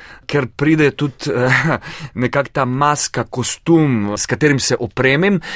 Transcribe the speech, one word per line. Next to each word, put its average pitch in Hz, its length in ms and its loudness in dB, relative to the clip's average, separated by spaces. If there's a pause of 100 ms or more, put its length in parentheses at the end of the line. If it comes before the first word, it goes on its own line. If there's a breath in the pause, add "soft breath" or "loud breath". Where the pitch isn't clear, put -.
(260 loud breath)
ker 135 220 -2 (100)
pride 151 340 4
tudi, - 380 -6
eh, 127 480 0 (120)
<laughs> - 360 -8
nekak 127 240 -2
ta 139 160 -2
maska, 135 580 0
kostum, 127 960 0
s - 80 -4
katerim 139 340 2
se - 160 0
opremim. 139 640 0 (140 loud breath)